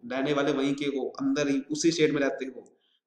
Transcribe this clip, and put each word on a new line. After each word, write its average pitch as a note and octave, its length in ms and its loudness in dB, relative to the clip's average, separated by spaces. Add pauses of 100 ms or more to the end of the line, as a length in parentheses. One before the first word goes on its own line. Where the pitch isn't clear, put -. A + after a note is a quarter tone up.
(120)
रहने C3+ 200 0
वाले C#3+ 200 2
वहीं C#3 220 0
के C#3+ 100 -4
हो, C3 240 -2 (120)
अंदर C#3 280 2
ही C#3 220 0
उसी E3 200 2
state D#3 200 4
में C#3+ 100 0
रहते C3+ 240 -2
हो। - 320 -14 (300)